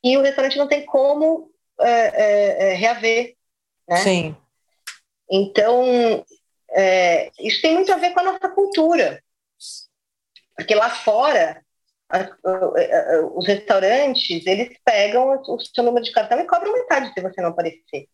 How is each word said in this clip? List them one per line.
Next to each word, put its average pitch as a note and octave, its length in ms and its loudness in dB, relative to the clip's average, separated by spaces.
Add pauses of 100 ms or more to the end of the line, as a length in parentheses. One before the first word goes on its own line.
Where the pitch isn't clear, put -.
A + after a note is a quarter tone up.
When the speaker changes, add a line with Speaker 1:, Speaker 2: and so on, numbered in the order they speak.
Speaker 1:
que B3+ 160 2
o C#4 40 4
restaurante C4+ 360 0
não C#4+ 100 0
tem C#4+ 180 -2
como, D4 640 0 (300)
é, A#3 80 4
é, G#3 800 2
é, - 20 -2
reaver, A3+ 640 -2 (520)
né? F3 100 0
Speaker 2:
Sim. F3+ 380 0 (960)
Speaker 1:
Então, A3+ 960 2 (480)
é, F#3 680 2
isso - 240 -4
tem D#4+ 120 2
muito F#4+ 180 2
a F#4 60 2
ver E4+ 160 -2
com F4+ 80 2
a - 20 -2
nossa F#4+ 240 -4
cultura. E4+ 760 0 (1300)
Porque - 180 -4
lá G#3+ 160 2
fora, A3+ 720 0 (480)
a, F#3+ 200 -4 (160)
o, F#3 320 -2
é, E3+ 80 2
é, D#3 360 0 (140)
os F3+ 100 -6
restaurantes, G3+ 1000 0
eles G#3 400 -2
pegam A#3 500 2
o, C4+ 200 -8
o A#3+ 40 -12
seu - 240 -6
número A#3+ 220 0
de - 80 -10
cartão A#3 260 0
e E4+ 80 -4
cobram F#4+ 240 0
metade E4 420 -2
se - 60 -8
você F#3 220 -8
não E3+ 80 -2
aparecer. E3 640 -8